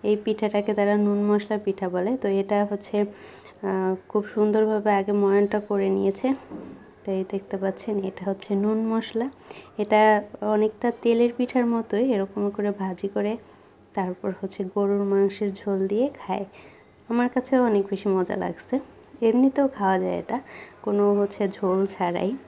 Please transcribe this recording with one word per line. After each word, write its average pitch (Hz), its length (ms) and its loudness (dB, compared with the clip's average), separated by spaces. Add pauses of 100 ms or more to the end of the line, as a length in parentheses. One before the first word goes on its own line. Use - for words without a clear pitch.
এই 208 200 2
পিঠাটাকে 214 500 0
তারা 202 240 4
নুন 202 220 2 (100)
মশলা 208 280 0
পিঠা 196 320 -2
বলে। 180 280 -2
তো 233 100 -4 (140)
এটা 202 160 0 (140)
হচ্ছে, 208 320 -4
আহ, 190 880 -6 (140)
খুব 208 160 0 (100)
সুন্দরভাবে 214 680 2
আগে 196 140 -2
ময়ানটা 202 460 4
করে 202 300 -2
নিয়েছে। 196 380 0 (760)
তো - 80 -8
এই 190 120 -2 (100)
দেখতে 196 240 -6
পাচ্ছেন, 190 380 -4 (140)
এটা 185 200 -12
হচ্ছে 196 260 -6
নুন 214 240 2 (120)
মশলা। 226 360 -2 (500)
এটা 214 240 4 (400)
অনেকটা 214 460 2 (140)
তেলের 233 360 4
পিঠার 247 280 0
মতোই, 233 400 0 (100)
এরকম 196 340 -2
করে 208 220 -2
ভাজি 196 360 -6
করে 208 260 -2 (600)
তারপর 185 360 -4 (100)
হচ্ছে 190 220 -8 (140)
গরুর 202 360 2
মাংসের 196 420 2
ঝোল 196 340 -2
দিয়ে 220 200 0 (120)
খায়। 196 260 -6 (640)
আমার 240 200 0
কাছেও 254 400 2
অনেক 202 220 4
বেশি 196 180 -4
মজা 190 280 0
লাগছে। 180 380 -6 (460)
এমনিতেও 262 460 4 (100)
খাওয়া 190 260 2
যায় 180 160 -2
এটা, - 180 -6 (480)
কোনো 202 180 2 (160)
হচ্ছে 202 280 -2
ঝোল 190 380 0
ছাড়াই। 180 440 -2 (180)